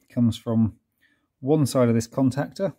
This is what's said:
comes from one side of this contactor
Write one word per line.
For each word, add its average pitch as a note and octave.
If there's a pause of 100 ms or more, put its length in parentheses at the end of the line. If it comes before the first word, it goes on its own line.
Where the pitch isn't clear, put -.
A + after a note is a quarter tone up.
comes A#2
from A2+ (640)
one C#3+
side B2
of A#2
this A2+
contactor C3+